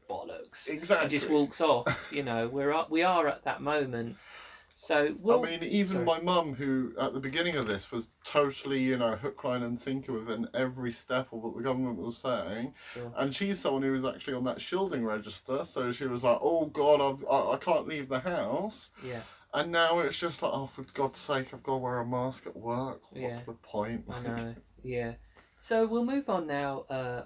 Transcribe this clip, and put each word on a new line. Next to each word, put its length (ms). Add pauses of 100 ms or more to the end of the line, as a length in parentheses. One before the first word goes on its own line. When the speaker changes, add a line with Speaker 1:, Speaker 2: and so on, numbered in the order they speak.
Speaker 1:
"Bollocks," 600
and 100
just 120
Speaker 2:
Exactly. 420
Speaker 1:
walks 280
off. 240 (220)
Speaker 2:
<laughs> 60
Speaker 1:
You 100
know, 240
we're 260
up, 160
we 140
are 240
at 160
that 180
moment. 540 (600)
So 440
we'll 240
Speaker 2:
I 60
mean, 120
even 300
Speaker 1:
Sorry. 120
Speaker 2:
my 140
mum, 340
who 460
at 140
the 80
beginning 340
of 100
this 260
was 180 (160)
totally, 560
you 160
know, 180
hook, 300
line 180
and 160
sinker 320
within 420
every 380
step 400
of 120
what 120
the 80
government 340
was 200
saying, 560 (200)
Speaker 1:
Sure. 220
Speaker 2:
and 180
she's 260
someone 240
who 100
was 100
actually 300
on 120
that 140
shielding 460
register, 580
so 300
she 140
was 180
like, 160
"Oh 240
God, 340
I've, 300
I, 240
I 40
can't 300
leave 220
the 100
house." 720 (100)
Speaker 1:
Yeah. 200 (320)
Speaker 2:
And 180
now 280
it's 200
just 220
like, 120
"Oh, 140
for 160 (100)
God's 260
sake, 340
I've 100
gotta 140
wear 220
a 60
mask 400
at 120
work. 440 (100)
What's 280
Speaker 1:
Yeah. 60
Speaker 2:
the 80
point?" 560
Speaker 1:
I 120
know. 340 (280)
Yeah. 300 (440)
So 300
we'll 180
move 240
on 180
now, 420
uh, 360